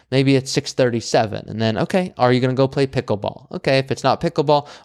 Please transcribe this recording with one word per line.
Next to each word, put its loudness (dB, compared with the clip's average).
maybe 4
it's 0
six -4
thirty, 0
seven." -2
And -8
then, 0
okay, -2
are 4
you 2
gonna 0
go 2
play 0
pickleball? -6
Okay, 0
if -2
it's -6
not 0
pickleball, 0